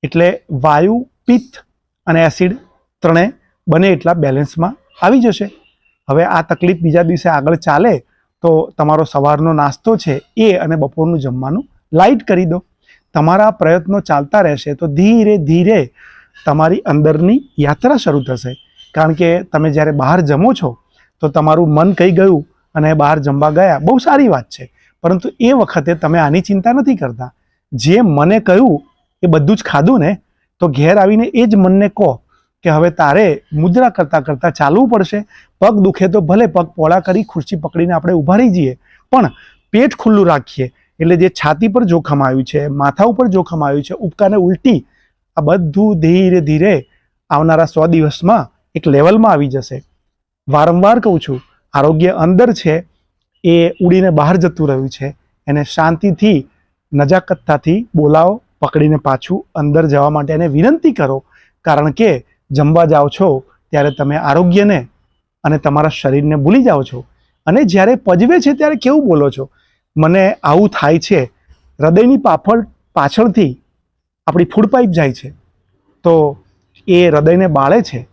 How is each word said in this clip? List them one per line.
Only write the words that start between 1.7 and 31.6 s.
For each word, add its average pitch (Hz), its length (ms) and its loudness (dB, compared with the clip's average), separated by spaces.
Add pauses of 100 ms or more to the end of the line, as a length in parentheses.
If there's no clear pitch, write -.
અને 165 160 0
એસિડ 185 360 -2 (440)
ત્રણે 175 300 0 (360)
બને 170 200 2
એટલા 170 260 0
બેલેન્સમાં 156 640 -4 (260)
આવી 233 180 2
જશે. 208 300 -2 (600)
હવે 156 140 2
આ 175 180 -2
તકલીફ 175 400 -2
બીજા 170 200 0
દિવસે 170 260 -2
આગળ 151 260 0
ચાલે 165 440 0 (440)
તો 160 360 0
તમારો 156 260 0
સવારનો 147 480 -2
નાસ્તો 151 440 -2
છે 139 240 -4 (160)
એ 220 160 2
અને 165 240 -2
બપોરનું 160 440 -2
જમવાનું 135 480 -6 (240)
લાઇટ 208 300 2
કરી 185 220 -2
દો. 175 200 -4 (500)
તમારા 180 360 2
પ્રયત્નો 180 500 -2
ચાલતા 151 400 -2
રહેશે 147 340 -2
તો 165 120 -8
ધીરે 208 500 2
ધીરે 165 560 0 (540)
તમારી 156 320 0
અંદરની 156 800 0
યાત્રા 151 380 -2
શરૂ 147 260 -2
થશે. 127 320 -10 (400)
કારણ 156 180 0
કે 170 300 0
તમે 156 280 -2
જ્યારે 151 200 0
બહાર 143 300 0
જમો 160 320 0
છો 139 260 -6 (420)
તો 156 80 -2
તમારું 156 460 0
મન 170 180 2
કહી 180 180 2
ગયું 175 360 2 (280)
અને 156 200 0
બહાર 151 240 0
જમવા 143 320 -2
ગયા, 160 280 2
બહુ 214 200 2
સારી 285 300 2
વાત 135 200 0
છે, - 240 -20 (300)
પરંતુ 175 280 -2 (100)
એ 247 120 2
વખતે 170 420 0
તમે 160 240 -2
આની 156 220 0
ચિંતા 196 320 -2
નથી 262 240 0
કરતા. 123 380 -10 (380)
જે 147 280 0
મને 180 400 2
કહ્યું 196 420 2 (400)
એ 185 40 0
બધું 160 300 2
જ - 60 -10
ખાધું 175 380 0
ને, 170 200 -2 (380)
તો 175 100 -2
ઘેર 151 300 2
આવીને 214 280 2
એ 240 200 0
જ 214 100 2
મનને 196 320 2